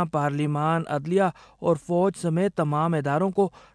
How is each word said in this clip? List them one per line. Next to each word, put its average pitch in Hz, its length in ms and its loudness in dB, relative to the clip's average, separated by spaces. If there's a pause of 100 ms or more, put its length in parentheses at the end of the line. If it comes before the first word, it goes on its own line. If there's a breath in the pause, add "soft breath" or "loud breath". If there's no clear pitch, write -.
(120)
پارلیمان، 147 760 0
عدلیہ 165 360 0 (360 loud breath)
اور 170 160 2
فوج 175 400 0
سمیت 175 420 -2
تمام 156 360 0
اداروں 151 360 0
کو 185 200 2 (260 loud breath)